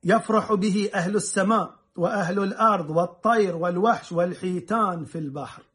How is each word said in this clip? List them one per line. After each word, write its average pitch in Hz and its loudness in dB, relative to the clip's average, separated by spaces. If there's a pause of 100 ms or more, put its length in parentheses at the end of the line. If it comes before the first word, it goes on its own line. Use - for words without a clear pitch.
يفرح 214 2
به 202 0
أهل 196 -2
السماء 196 0 (200)
وأهل 185 -2
الأرض 196 2
والطير 180 2
والوحش 180 0
والحيتان 180 -2
في 170 -12
البحر. 139 -10 (120)